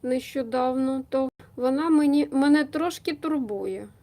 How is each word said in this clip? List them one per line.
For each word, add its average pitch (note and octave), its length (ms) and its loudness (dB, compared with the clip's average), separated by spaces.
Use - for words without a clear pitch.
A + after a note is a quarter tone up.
нещодавно, B3+ 1040 -2
то C4 200 0
вона C4+ 340 0
мені, D4 420 4
мене C#4+ 320 4
трошки D#4+ 500 -4
турбує G#3 760 -4